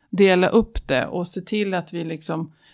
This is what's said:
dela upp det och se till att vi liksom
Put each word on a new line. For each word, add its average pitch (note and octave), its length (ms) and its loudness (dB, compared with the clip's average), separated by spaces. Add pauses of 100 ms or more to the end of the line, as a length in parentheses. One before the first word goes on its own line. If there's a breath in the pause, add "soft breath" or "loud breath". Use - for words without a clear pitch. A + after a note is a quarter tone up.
dela F#3 380 4
upp - 400 0
det B2+ 180 0
och F3 220 -6
se F3+ 140 -10
till G3+ 320 -4
att F3 200 -6
vi E3+ 100 -6
liksom D#3+ 480 -8 (220 soft breath)